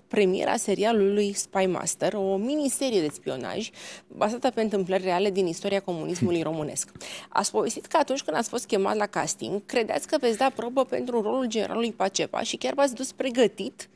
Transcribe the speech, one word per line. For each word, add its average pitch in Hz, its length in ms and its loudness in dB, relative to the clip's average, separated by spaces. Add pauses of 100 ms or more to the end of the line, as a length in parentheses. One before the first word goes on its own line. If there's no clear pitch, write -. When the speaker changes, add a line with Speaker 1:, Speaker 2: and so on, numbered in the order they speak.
Speaker 1:
premiera 196 480 2
serialului 202 800 2
Spy 190 320 0
Master, - 480 0
o 196 220 0
miniserie 254 680 0
de 151 120 2
spionaj 131 560 -6 (380)
bazată - 420 -2
pe 226 120 0
întâmplări 190 420 0
reale 185 280 2
din 185 160 2
istoria 196 320 -2
comunismului 175 680 -2
Speaker 2:
<laughs> - 40 -2
Speaker 1:
românesc. 151 420 -4 (380)
Ați - 220 0
povestit 214 340 -2
că - 140 2
atunci 277 220 0
când - 160 -2
ați 240 120 0
fost 233 160 -6
chemat 202 300 2
la 208 100 0
casting, 160 600 -4
credeați 247 420 0
că 320 120 2
veți 233 180 2
da 269 180 4
probă 254 300 0
pentru 247 360 0
rolul 240 240 0
generalului 220 460 0
Pacepa - 500 0
și - 160 -4
chiar 254 160 -2
v-ați 277 220 2
dus 262 160 -6
pregătit 240 840 0